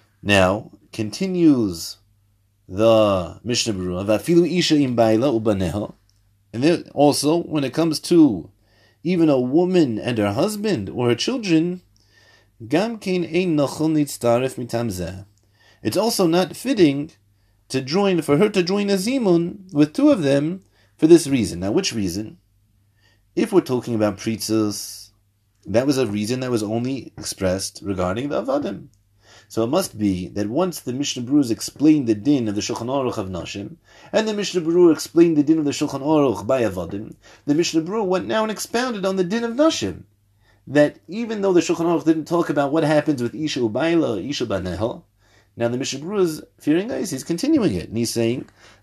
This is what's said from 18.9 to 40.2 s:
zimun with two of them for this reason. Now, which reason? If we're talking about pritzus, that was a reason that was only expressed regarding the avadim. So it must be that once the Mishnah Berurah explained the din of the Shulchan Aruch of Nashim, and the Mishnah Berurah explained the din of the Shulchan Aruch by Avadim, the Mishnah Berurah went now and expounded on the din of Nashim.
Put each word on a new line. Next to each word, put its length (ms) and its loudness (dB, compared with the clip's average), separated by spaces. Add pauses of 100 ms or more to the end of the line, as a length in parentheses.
zimun 800 0
with 180 2
two 180 4
of 120 2
them 400 0 (340)
for 100 2
this 200 8
reason. 340 0
Now, 120 -2
which 200 0
reason? 460 -6 (1000)
If 160 -2
we're 80 6
talking 340 -2
about 220 0
pritzus, 920 -4 (560)
that 200 0
was 120 2
a 80 0
reason 340 -2
that 120 -4
was 100 0
only 560 -4
expressed 640 -6
regarding 480 -4
the 120 -2
avadim. 460 -6 (580)
So 160 -4
it 60 -2
must 300 -4
be 300 -2
that 200 -6
once 320 -4
the 120 -8
Mishnah 300 -6
Berurah 280 2
explained 580 2
the 60 2
din 340 0
of 60 -2
the 60 -4
Shulchan 260 -6
Aruch 320 -2
of 100 -6
Nashim, 480 -10 (340)
and 160 0
the 60 -2
Mishnah 300 -4
Berurah 300 6
explained 440 2
the 60 4
din 160 2
of 80 -2
the 40 0
Shulchan 300 -4
Aruch 460 2
by 160 2
Avadim, 520 -6 (300)
the 100 0
Mishnah 280 0
Berurah 240 -4
went 200 0
now 160 0
and 80 -2
expounded 540 -4
on 120 -2
the 60 0
din 220 -4
of 80 -4
Nashim. 520 0 (600)